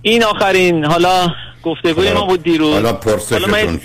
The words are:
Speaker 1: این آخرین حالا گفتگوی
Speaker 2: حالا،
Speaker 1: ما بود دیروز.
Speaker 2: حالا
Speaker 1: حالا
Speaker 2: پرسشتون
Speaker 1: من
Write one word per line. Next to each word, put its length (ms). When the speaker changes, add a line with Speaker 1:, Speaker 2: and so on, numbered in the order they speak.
Speaker 1:
این 220
آخرین 600
حالا 500
گفتگوی 460
Speaker 2:
حالا، 120
Speaker 1:
ما 60
بود 160
دیروز. 300
Speaker 2:
حالا 160
Speaker 1:
حالا 120
Speaker 2:
پرسشتون 500
Speaker 1:
من 340